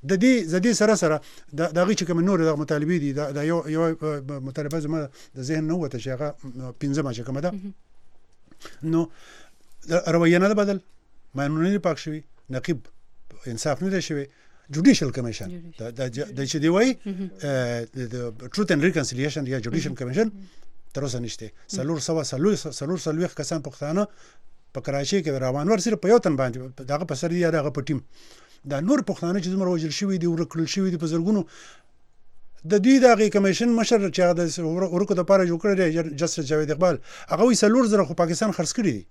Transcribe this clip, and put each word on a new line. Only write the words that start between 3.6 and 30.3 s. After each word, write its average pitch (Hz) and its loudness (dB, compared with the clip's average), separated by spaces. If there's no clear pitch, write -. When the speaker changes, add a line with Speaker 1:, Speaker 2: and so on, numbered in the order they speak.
Speaker 1:
یو، 160 0
مطالبه 147 -4
زما 156 -2
د - -14
ذهن 156 0
نه 160 0
ووته 139 -4
چې 107 -8
هغه 139 -4
پنځمه 143 0
چې 113 -8
کومه 135 -4
ده. 170 0
Speaker 2:
مهم. 98 -10
Speaker 1:
نو 165 4
د 165 0
رویه 170 6
نه 196 4
ده 214 4
بدل، 196 0
ماینونه 147 0
نه 185 2
دي 196 0
پاک 160 0
شوي، 156 -8
نقیب 131 -2
انصاف 131 -4
نه 190 0
دی 190 -2
شوی، 143 -6
جوډیشل 160 4
کمیشن. 120 -6
Speaker 2:
جوډیشل. 170 -14
Speaker 1:
دا، 113 -8
دا 123 -6
ج-، 139 -8
دا 139 -2
چې 131 -4
دی 151 4
وایي، 226 4
Speaker 2:
مهم. 190 -6
Speaker 1:
آه، 123 -2
د، 135 -10
د 123 -8
ټروت 202 0
اینډ 147 4
ریکنسیلیشن 143 0
یا 131 -2
جوډیشل 127 -4
Speaker 2:
مهم. 123 -12
Speaker 1:
کمیشن 135 0
تر 139 -4
اوسه 127 -4
نشته. 113 -8
څلور 160 -2
سوه 160 -2
څلور، 151 2
څلور 165 -4
څلوېښت 160 -2
کسان 156 -4
پښتانه 143 -4
په 135 -6
کراچۍ 139 0
کې 151 -2
د 135 -2
روان 139 0
ور 220 4
صرف 220 0
په 180 0
یو 233 8
تن 160 2
باندې، 127 -4
د 135 -4
هغه 151 -2
په 143 -4
سر 170 0
دي 175 0
یا 165 4
د 156 2
هغه 139 -2
په 143 -4
ټیم. 131 -2
دا 139 -2
نور 226 4
پښتانه 180 -2
چې 170 -4
دومره 190 0
وژل 165 -2
شوي 196 0
دي، 170 0
ورک 170 0